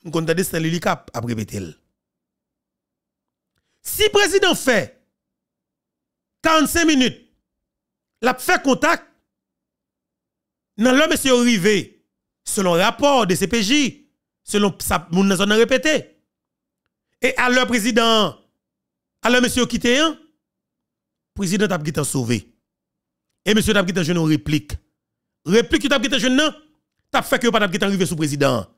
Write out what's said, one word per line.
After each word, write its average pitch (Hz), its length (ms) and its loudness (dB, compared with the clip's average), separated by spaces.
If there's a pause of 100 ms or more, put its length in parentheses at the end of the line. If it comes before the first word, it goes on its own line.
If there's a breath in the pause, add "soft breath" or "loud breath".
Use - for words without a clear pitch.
M 165 100 -12
konn 165 140 -2
tande 165 180 0
Stanley 165 320 -4
Cap 185 320 -4
ap 113 160 -8
repete 107 320 -8
l. 87 140 -10 (2000)
Si - 280 -2
président 392 440 2
fait - 480 -2 (1400)
quarante-cinq 320 460 0
minutes, 262 320 2 (1040)
l'a 247 120 0
fait - 280 -2
contact, 294 420 0 (1700)
nan 240 160 4
lè 302 160 4
monsieur 269 240 2
rivé, 214 680 0 (400)
selon 180 340 0
rapport 233 480 2
de 180 80 0
C 180 140 -2
P 233 140 -2
J, 262 460 -2 (360)
selon 202 340 0
sa 180 320 -4
moun 185 160 2
nan 196 120 0
zone 202 200 0
répété. 254 560 0 (1040)
Et 254 160 0
à 247 140 0
l'heure 254 160 2
président, 226 720 0 (840)
à 220 80 0
l'heure 247 120 4
monsieur 247 240 0
quitté, 240 320 0
hein, 311 180 0 (1160)
président 196 320 -2
t'a 185 120 -4
quitté 151 260 -4
sauvé. 120 500 -4 (920)
Et 196 80 0
monsieur 214 220 2
t'a 202 80 2
quitté 180 220 -2
jeune 175 140 -2
réplique. 156 560 -2 (720)
Réplique 233 380 0
qui 285 60 0
t'a 277 100 4
quitté 254 220 -2
jeune, 254 160 0
non? 302 180 0 (560)
T'as 240 120 -2
fait - 160 -2
que 240 100 0
pas 214 180 0
t'as 196 200 -2
arrivé 196 180 0
sous 175 120 -4
président. 139 500 -2 (120)